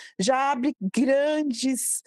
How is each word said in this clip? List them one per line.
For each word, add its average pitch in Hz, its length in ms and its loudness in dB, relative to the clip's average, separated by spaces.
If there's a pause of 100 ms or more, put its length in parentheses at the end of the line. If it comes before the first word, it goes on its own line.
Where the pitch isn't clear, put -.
(180)
já 262 340 2
abre 254 280 0
grandes, 269 1300 0